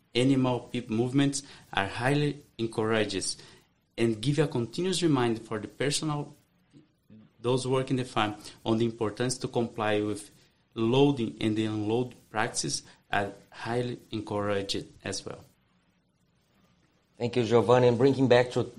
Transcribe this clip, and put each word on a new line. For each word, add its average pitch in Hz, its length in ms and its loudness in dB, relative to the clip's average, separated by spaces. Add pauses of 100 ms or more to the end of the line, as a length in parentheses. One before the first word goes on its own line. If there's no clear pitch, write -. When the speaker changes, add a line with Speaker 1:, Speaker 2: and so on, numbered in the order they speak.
(140)
Speaker 1:
animal, 127 460 2
people 113 360 -6
movements 139 460 2 (320)
are 98 120 0
highly 143 540 -2 (160)
encouraged 110 840 -2 (560)
and 113 240 2
give 143 160 0
a 104 100 2
continuous 170 540 -4
reminder 123 380 2
for 110 180 -6
the 104 100 -10
personal, 147 640 -4 (1040)
those 123 280 0
working 131 300 0
the 123 80 -2
farm, 107 300 -2 (300)
on 113 140 2
the 117 80 2
importance 113 500 -2
to - 100 -8
comply 110 540 -2
with 104 300 -6 (440)
loading 117 680 2
and 110 160 0
the 110 100 2
unload 107 480 -2 (160)
practices - 520 -4 (280)
are 101 220 0 (180)
highly 120 480 -6 (120)
encouraged 104 720 -4 (200)
as 95 200 -8
well. - 200 -14 (1700)
Speaker 2:
Thank 117 180 -2
you, 123 60 4
Giovanni. 120 460 6
And 120 100 2
bringing 131 300 4
back 123 240 6
to, 120 260 -2